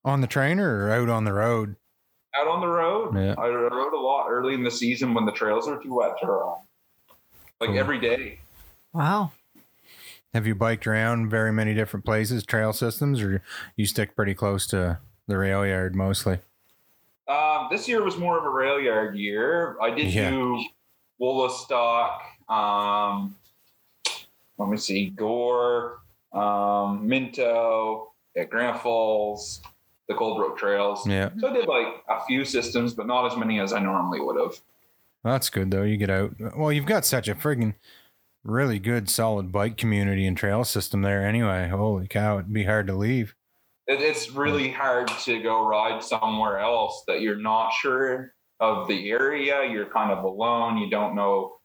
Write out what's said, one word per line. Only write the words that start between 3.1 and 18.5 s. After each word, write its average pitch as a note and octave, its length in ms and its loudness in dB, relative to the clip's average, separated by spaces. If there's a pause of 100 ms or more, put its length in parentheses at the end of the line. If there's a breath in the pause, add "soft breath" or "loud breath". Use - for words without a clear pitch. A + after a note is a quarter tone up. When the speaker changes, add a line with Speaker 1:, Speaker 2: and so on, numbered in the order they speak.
Speaker 1:
Yeah. G2 240 2
Speaker 2:
I A#2 100 -2
rode B2 460 0
a - 60 -2
lot C3+ 280 0
early B2+ 260 0
in B2 100 -2
the B2 60 0
season A#2+ 440 0
when A2+ 100 2
the G#2 80 2
trails A2+ 360 0
were C#3+ 120 -4
too C3 140 -8
wet A#2 260 2
to - 60 -2
ride. G2 300 0 (1040)
Like, A2+ 100 0
Speaker 1:
Cool. G#2+ 80 2
Speaker 2:
every C3+ 220 0
day. A#2+ 400 -2 (520)
Speaker 3:
Wow. E3+ 380 0 (1040 loud breath)
Speaker 1:
Have A2+ 120 2
you A2 100 2
biked A2+ 300 0
around A2+ 440 2
very A2 220 2
many G#2+ 220 2
different G#2+ 300 -2
places, A2 400 0
trail A2 280 0
systems, B2 500 0
or F#2+ 180 0 (360 loud breath)
you G#2+ 100 0
stick - 300 -2
pretty G2 180 0
close G2 340 -2
to F2+ 300 0 (300)
the G2+ 100 0
rail G2 260 0
yard F#2 300 -2
mostly? F#2+ 440 0 (880)
Speaker 2:
Um, D3+ 420 0
this G#3 180 -4
year A3 140 2
was F#3 140 -2
more E3+ 200 0
of D#3 80 0
a C#3+ 60 0